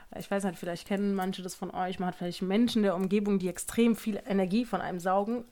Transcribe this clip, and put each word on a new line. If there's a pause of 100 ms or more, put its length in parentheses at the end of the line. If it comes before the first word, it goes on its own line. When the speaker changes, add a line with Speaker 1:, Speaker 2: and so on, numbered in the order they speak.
(180)
Speaker 1:
ich
weiß
nicht,
vielleicht
kennen
manche
das
von
euch,
man
hat
vielleicht
Menschen
der
Umgebung,
die
extrem
viel
Energie
von
einem
saugen,
Speaker 2:
Mhm.